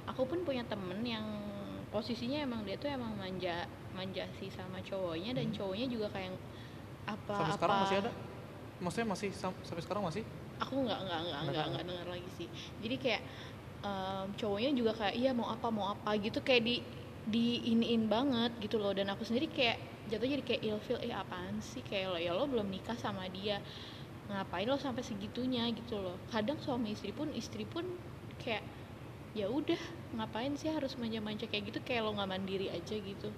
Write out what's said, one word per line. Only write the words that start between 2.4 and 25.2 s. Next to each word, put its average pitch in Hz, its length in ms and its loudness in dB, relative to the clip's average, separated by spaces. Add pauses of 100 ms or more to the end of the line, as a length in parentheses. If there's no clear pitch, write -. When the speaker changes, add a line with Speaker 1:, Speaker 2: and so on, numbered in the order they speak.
Speaker 1:
emang 233 220 -2
dia 196 100 -2
tuh - 160 -2
emang 240 240 -2
manja, 185 480 -2 (300)
manja 185 420 -4
sih 190 160 -6
sama 185 320 -6
cowoknya, 185 500 -2
dan 254 140 0
Speaker 2:
Hmm. 220 80 0
Speaker 1:
cowoknya 202 320 -2
juga 233 240 0
kayak 185 240 -4 (720)
apa, 208 320 -4
Speaker 2:
Sampai 202 180 4
sekarang 196 220 6
Speaker 1:
apa 196 80 8
Speaker 2:
masih 196 160 6
ada? 196 100 0 (680)
Maksudnya 185 300 0
masih 202 220 0
sam-, 185 320 -4
sampai 170 220 -4
sekarang 208 180 0
masih? 185 200 0 (360)
Speaker 1:
Aku 220 220 0
nggak, 226 200 2
nggak, 175 220 0
nggak, - 0 - (160)
Speaker 2:
Nggak 147 60 -2
Speaker 1:
nggak, 151 180 2
Speaker 2:
tahu. 151 80 0
Speaker 1:
nggak 170 160 -2
denger 175 220 -4
lagi 180 260 -6
sih. 170 140 -6 (340)
Jadi 226 160 0
kayak, 233 240 2 (600)
em, 190 520 -2
cowoknya 214 380 2
juga 233 240 6
kayak, 202 180 4
"Iya, 254 160 6
mau 240 180 2
apa, 226 220 0
mau 208 180 2
apa," 208 300 0
gitu, 220 220 2
kayak 254 220 8
di, 240 140 4 (480)
diiniin 233 880 6
banget 240 480 6
gitu 208 240 2
loh. 202 80 4
Dan 196 160 2
aku 196 160 0
sendiri 233 260 4
kayak 240 300 4 (300)
jatuh 214 200 0
jadi 269 140 2
kayak - 220 2
ilfil, 214 340 0
"Eh, 240 160 -2
apaan 190 480 -4
sih?" - 180 -6
Kayak 190 280 -2
lo, 180 100 0
ya 170 140 2
lo 190 120 4
belum 240 220 2
nikah 190 300 -2
sama 202 320 -2
dia, 202 340 -2 (600)
ngapain 196 400 -2
lo 269 140 4
sampai 262 240 -2
segitunya 233 680 -2